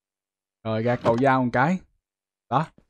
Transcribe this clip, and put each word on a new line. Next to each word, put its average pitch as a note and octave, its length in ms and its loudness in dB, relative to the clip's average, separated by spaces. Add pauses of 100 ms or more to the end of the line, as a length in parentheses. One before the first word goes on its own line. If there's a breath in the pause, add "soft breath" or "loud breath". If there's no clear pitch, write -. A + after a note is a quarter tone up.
(640)
Rồi A2 180 -4
gạt A#2+ 200 -2
cầu A#2 160 2
dao C3 260 2
một A#2+ 80 -2
cái. D#3 260 0 (720)
Đó. C#3+ 180 -2 (240)